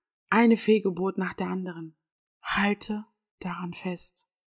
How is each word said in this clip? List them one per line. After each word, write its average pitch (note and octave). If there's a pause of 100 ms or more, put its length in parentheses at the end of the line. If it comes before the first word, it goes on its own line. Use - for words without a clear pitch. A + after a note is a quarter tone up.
(300)
eine A3+
Fehlgeburt F#3+
nach F#3
der F#3
anderen, F3+ (460)
halte G3+ (340)
daran F3
fest. - (320)